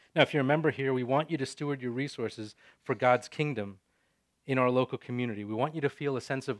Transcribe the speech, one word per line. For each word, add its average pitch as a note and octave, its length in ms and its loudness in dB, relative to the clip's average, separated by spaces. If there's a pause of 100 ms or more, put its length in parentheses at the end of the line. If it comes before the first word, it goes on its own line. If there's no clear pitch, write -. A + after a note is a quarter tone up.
(140)
Now, D3+ 100 6
if - 100 2
you're D3+ 80 4
a C3 40 4
member D3+ 260 4
here, C3+ 220 -2
we B2+ 100 0
want C3+ 280 0
you D#3 60 -2
to C3 80 -2
steward C#3+ 360 -6
your B2 100 -4
resources A#2 640 -6 (300)
for C3+ 120 -2
God's B2 340 4
kingdom A2 500 -4 (680)
in C3+ 140 0
our B2+ 100 6
local B2+ 280 2
community. A#2+ 480 -4
We G#2+ 100 -4
want C#3+ 180 0
you D#3+ 80 -4
to C#3 80 0
feel C#3+ 280 -4
a A#2 40 -4
sense C3+ 280 -4
of A2+ 100 -4